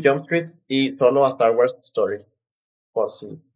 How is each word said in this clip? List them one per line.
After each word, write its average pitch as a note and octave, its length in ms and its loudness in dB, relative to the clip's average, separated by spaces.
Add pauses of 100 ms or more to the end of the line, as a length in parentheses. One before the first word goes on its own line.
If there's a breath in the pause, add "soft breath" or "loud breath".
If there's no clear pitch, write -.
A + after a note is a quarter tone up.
Jump D#3 200 2
Street E3 260 -4 (180)
y C3+ 300 -2
solo C3+ 280 4
A C3 40 4
Star A#2 260 2
Wars B2 260 2
Story. G2+ 440 -4 (680)
Por G#2+ 180 -4
si. - 160 -16 (280)